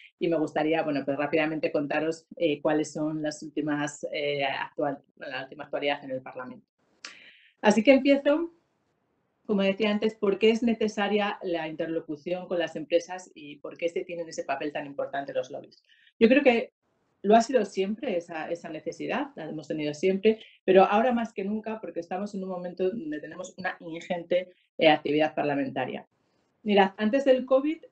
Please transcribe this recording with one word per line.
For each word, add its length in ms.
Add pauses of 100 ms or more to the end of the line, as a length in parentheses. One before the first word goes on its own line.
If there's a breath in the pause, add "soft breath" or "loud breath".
(180 soft breath)
y 100
me 100
gustaría, 440
bueno, 220
pues 120
rápidamente 560
contaros, 540 (100)
eh, 240
cuáles 320
son 300
las 200
últimas, 720
eh, 320
actual-, 580 (140)
la 260
última 220
actualidad 400
en 80
el 100
Parlamento. 440 (920 loud breath)
Así 220
que 100
empiezo, 600 (920)
como 160
decía 280
antes, 240
por 240
qué 120
es 120
necesaria 800
la 240
interlocución 800
con 120
las 180
empresas 580
y 220
por 220
qué 100
se 160
tienen 240
ese 160
papel 280
tan 140
importante 460
los 180
lobbies. 320 (380 soft breath)
Yo 80
creo 140
que 300 (500)
lo 120
ha 60
sido 240
siempre 520
esa, 320
esa 200
necesidad, 640
la 140
hemos 180
tenido 260
siempre, 460 (260 loud breath)
pero 200
ahora 280
más 200
que 120
nunca 360
porque 200
estamos 340
en 100
un 60
momento 400
donde 280
tenemos 380
una 240
ingente, 680 (260 soft breath)
eh, 120
actividad 460
parlamentaria. 720 (560)
Mirad, 340
antes 280
del 200
covid, 340 (140)